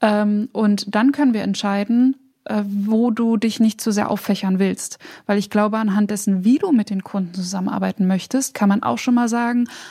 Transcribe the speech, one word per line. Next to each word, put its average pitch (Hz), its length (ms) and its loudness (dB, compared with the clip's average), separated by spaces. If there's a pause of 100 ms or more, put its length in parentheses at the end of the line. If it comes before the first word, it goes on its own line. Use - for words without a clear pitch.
Ähm, 208 520 2
und 208 400 0
dann 240 200 4
können 277 220 2
wir 208 80 -2
entscheiden, 208 720 0 (300)
äh, 214 200 -2
wo 220 460 0
du 226 240 0
dich 220 240 -2
nicht 220 200 2
zu 220 120 -2
sehr 208 180 0
auffächern 190 480 -2
willst. 190 400 -2 (280)
Weil 208 120 0
ich 202 120 -4
glaube, 214 280 0
anhand 208 320 0
dessen, 202 320 -2
wie 240 160 4
du 370 140 0
mit 220 180 0
den 190 140 -4
Kunden 180 300 -6
zusammenarbeiten 185 720 -2
möchtest, 190 460 -2
kann 202 160 4
man 202 120 2
auch 240 160 -2
schon 247 160 0
mal 240 140 2
sagen, 240 400 0 (220)